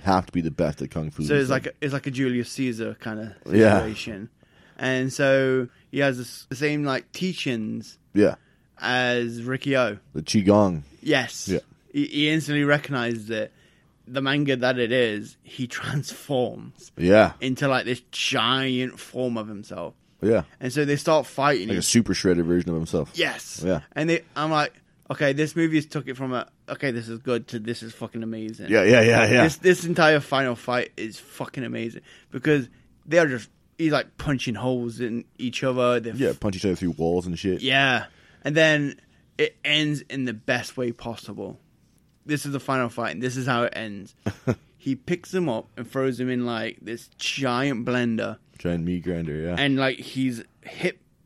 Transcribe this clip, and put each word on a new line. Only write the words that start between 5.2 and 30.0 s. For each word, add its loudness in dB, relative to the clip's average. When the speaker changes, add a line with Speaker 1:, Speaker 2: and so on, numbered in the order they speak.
Speaker 2:
he -4
has 0
the -8
s-, -16
the -8
same, 0
like, -4
teachings -4
Speaker 1:
Yeah. 6
Speaker 2:
as 0
Ricky -2
O. 2
Speaker 1:
The -6
Qigong. 6
Speaker 2:
Yes. 0
Speaker 1:
Yeah. 0
Speaker 2:
He, 0
he 0
instantly 0
recognizes 0
it. -4
The -6
manga 0
that 0
it 0
is, 0
he -10
<laughs> -10
transforms -4
Speaker 1:
Yeah. 6
Speaker 2:
into, 0
like, 0
this -4
giant 0
form -4
of -6
himself. -10
Speaker 1:
Yeah. 2
Speaker 2:
And -6
so 0
they 0
start 2
fighting. 0
Speaker 1:
Like 0
a -2
super 4
shredded 2
version 2
of 0
himself. -2
Speaker 2:
Yes. -6
Speaker 1:
Yeah. 0
Speaker 2:
And -2
they, 0
I'm -4
like, 0
"Okay, 0
this -2
movie 2
has 0
took -8
it -10
from -6
a, -4
okay, -4
this -6
is -10
good -4
to -8
this -8
is -14
fucking -10
amazing." -8
Speaker 1:
Yeah, 6
yeah, 10
yeah, 6
yeah. 6
Speaker 2:
This, 2
this 4
entire 4